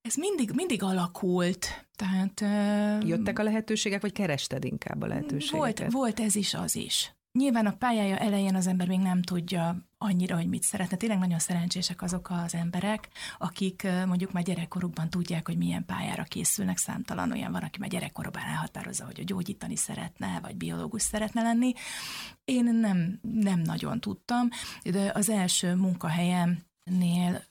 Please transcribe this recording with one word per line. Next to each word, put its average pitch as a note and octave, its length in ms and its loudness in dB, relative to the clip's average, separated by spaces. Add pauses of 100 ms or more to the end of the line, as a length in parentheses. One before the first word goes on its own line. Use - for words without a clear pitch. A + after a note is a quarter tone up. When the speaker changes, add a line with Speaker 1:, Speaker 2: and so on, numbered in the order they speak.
Speaker 1:
Ez A3+ 140 -4
mindig, D#4 400 0
mindig C#4 280 2
alakult. F3+ 1040 0 (100)
Tehát, F#3+ 440 0
ö, G#3 680 2
Speaker 2:
Jöttek G#3+ 320 0
a G#3+ 40 2
lehetőségek, G#3+ 580 0
vagy G3+ 120 -2
kerested C#3 520 -2
inkább - 380 -4
a - 40 -2
lehetőségeket? D4 720 -2
Speaker 1:
Volt, - 140 0
volt A#3+ 280 0
ez G#3+ 140 2
is, G3+ 200 0
az - 220 -2
is. - 380 -2 (240)
Nyilván A#3 280 4
a G3+ 100 0
pályája G#3+ 400 2
elején G3 380 2
az F#3 120 2
ember F#3 220 2
még F#3 100 2
nem F#3 240 4
tudja F3 640 -2 (120)
annyira, F#3 380 2
hogy E3+ 120 0
mit F3+ 140 -2
szeretne. F#3 340 -2
Tényleg G#3+ 220 0
nagyon F3+ 200 2
szerencsések F3 640 -2
azok F3+ 280 -4
az E3+ 240 -2
emberek, F3+ 540 -2 (300)
akik, F#3 460 -2
ö, F#3 220 2
mondjuk F#3 260 2
már F3 100 0
gyerekkorukban E3+ 680 -2
tudják, E3+ 360 -2
hogy E3+ 100 -2
milyen E3+ 280 0
pályára - 400 -4
készülnek. F#3 540 0
Számtalan - 540 -2
olyan - 200 -4
van, F2 100 -4
aki - 160 -10
már - 100 -6
gyerekkorban - 540 -6
elhatározza, - 640 -6
hogy B2+ 160 -12
ő - 20 -6
gyógyítani F#3 540 -4
szeretne, - 680 -4
vagy - 140 -10
biológus E3+ 460 -4
szeretne G#3+ 400 -2
lenni. A#3 300 2 (720)
Én B3+ 200 4
nem, G#3 580 4
nem G#3 380 2
nagyon D#3+ 400 -2
tudtam, A#3+ 480 0 (360)
de G3 300 2
az G#3+ 160 2
első F3+ 440 2
munkahelyemnél F3 1800 2